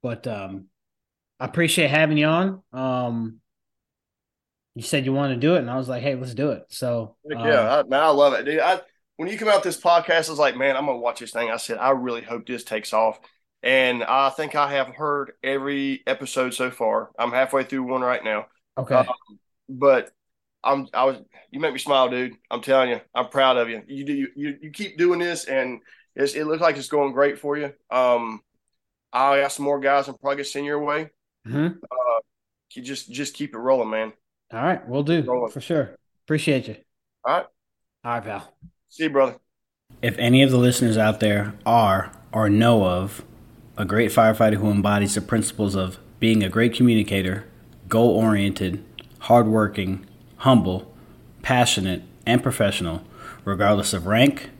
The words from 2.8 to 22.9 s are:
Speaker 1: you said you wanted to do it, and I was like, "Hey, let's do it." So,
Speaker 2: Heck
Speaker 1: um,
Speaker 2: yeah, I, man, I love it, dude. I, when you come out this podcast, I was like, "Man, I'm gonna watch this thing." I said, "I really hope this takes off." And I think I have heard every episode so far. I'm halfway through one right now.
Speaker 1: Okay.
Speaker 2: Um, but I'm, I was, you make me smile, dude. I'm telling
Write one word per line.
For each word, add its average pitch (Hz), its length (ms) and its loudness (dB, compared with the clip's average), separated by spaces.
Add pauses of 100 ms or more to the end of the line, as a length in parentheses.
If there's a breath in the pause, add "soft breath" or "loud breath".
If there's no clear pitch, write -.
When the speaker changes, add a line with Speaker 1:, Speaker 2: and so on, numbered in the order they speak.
Speaker 1:
you 117 100 -14
said 139 220 -2
you 135 80 0
wanted 135 220 0
to 120 40 -6
do 156 160 4
it, 170 40 4
and 120 120 -4
I 131 60 -4
was 131 120 -6
like, 123 140 -6
"Hey, 143 120 0
let's 127 200 -10
do 139 160 -2
it." - 180 -8
So, 117 460 -6 (120)
Speaker 2:
Heck 147 120 -8
Speaker 1:
um, 117 80 -2
Speaker 2:
yeah, 127 300 4
I, 143 60 4
man, 135 180 2
I 160 80 6
love 143 240 6
it, 117 120 -4
dude. 151 140 0
I, 180 200 2 (360)
when 160 120 -8
you 214 100 -8
come 220 100 -4
out 202 160 4
this 175 180 -4
podcast, 170 460 2
I 160 40 -6
was 147 80 -6
like, 135 160 2
"Man, 135 220 0
I'm 143 80 -2
gonna 127 140 -4
watch 117 200 -4
this 117 120 -14
thing." 117 180 -4
I 113 80 -4
said, 113 220 -8
"I 131 120 2
really 123 300 -2
hope 110 240 -12
this 120 180 -10
takes 107 300 -8
off." 110 260 0 (440 soft breath)
And 127 400 2
I 135 260 2
think 151 240 -8
I 143 200 0
have 131 160 -2
heard 143 420 -6 (100)
every 139 640 -4
episode 127 480 -4
so 127 160 -4
far. 110 480 -4
I'm 120 140 -2
halfway 131 320 0
through 131 280 -6
one 127 100 -2
right 123 220 -2
now. 107 220 -4 (320)
Speaker 1:
Okay. 131 160 -4
Speaker 2:
Um, 127 140 4 (600)
but 131 440 2 (520)
I'm, 139 300 0
I 127 120 2
was, 131 120 0 (320 soft breath)
you 135 100 -12
make 151 140 -2
me 135 60 -8
smile, 135 280 2
dude. 123 280 -4 (160)
I'm 120 100 -6
telling 131 300 2